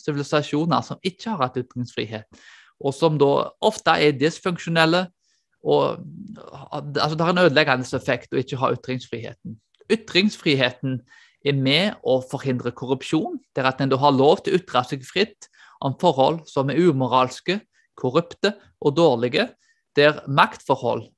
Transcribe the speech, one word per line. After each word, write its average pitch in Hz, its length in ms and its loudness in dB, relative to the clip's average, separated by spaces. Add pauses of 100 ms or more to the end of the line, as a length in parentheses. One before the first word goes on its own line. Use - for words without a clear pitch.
sivilisasjoner 147 840 -2
som - 220 -14
ikke 190 260 -6
har 151 140 -2
hatt 123 160 -6
ytringsfrihet, 117 680 -10 (520)
og 139 160 -4
som 156 240 0
da 139 300 2 (160)
ofte 170 360 2
er 147 160 4
dysfunksjonelle, 165 880 0 (540)
og, 147 400 0 (720)
altså, 147 480 -4
det 165 60 0
har 180 80 0
en 185 100 2
ødeleggende 139 540 2
effekt - 360 -4
å 135 60 0
ikke 127 220 -8
ha 127 160 0
ytringsfriheten. 113 800 -12 (340)
Ytringsfriheten 135 1080 0 (460)
er 139 80 0
med 143 480 0
å 127 200 2
forhindre 127 520 -4
korrupsjon, 160 640 -4 (160)
det 139 80 -2
er 131 80 2
at 139 120 -4
en 139 80 0
da 131 80 0
har 143 160 4
lov 147 280 4
til - 120 -2
å 185 40 4
ytre 127 280 -2
seg 131 200 -10
fritt - 400 -6 (360)
om 139 160 -4
forhold 156 500 2
som 139 220 -2
er 151 80 0
umoralske, 135 840 0 (380)
korrupte 170 540 0 (300)
og 143 120 2
dårlige, 143 540 2 (460)
der 147 320 4
maktforhold, 127 800 0 (100)